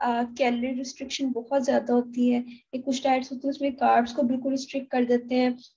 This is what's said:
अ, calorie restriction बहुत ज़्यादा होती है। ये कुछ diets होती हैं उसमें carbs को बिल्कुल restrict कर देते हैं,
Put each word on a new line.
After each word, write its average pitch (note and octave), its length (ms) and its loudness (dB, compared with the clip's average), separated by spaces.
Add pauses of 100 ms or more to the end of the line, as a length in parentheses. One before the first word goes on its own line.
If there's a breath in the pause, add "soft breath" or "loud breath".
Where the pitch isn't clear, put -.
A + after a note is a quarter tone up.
अ, A#3+ 200 0
calorie A#3+ 500 0
restriction C4 580 -6
बहुत B3+ 320 0
ज़्यादा A#3+ 320 2
होती B3 340 2
है। B3 200 2
ये - 300 -12
कुछ C4 260 -4
diets C4 280 2
होती C4 140 -6
हैं C#4 80 -2
उसमें C#4 180 -2
carbs A#3 400 4
को D4 100 -2
बिल्कुल B3+ 300 0
restrict C4+ 380 -6
कर B3 140 2
देते A#3+ 300 0
हैं, B3 240 2 (180)